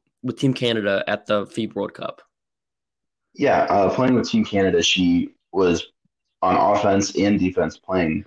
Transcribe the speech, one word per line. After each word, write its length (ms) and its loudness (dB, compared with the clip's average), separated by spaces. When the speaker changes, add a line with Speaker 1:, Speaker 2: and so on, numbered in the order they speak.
Speaker 1:
with 140 -6
Team 160 2
Canada 540 0
at 180 -4
the 200 -2
fiba 280 -8
World 200 -6
Cup? 280 -14
Speaker 2:
Yeah, 360 2
uh, 260 2
playing 200 2
with 140 -2
Team 140 2
Canada, 400 0
she 460 0
was 340 0
on 140 2
offense 580 0
and 240 0
defense 380 -2
playing 500 -4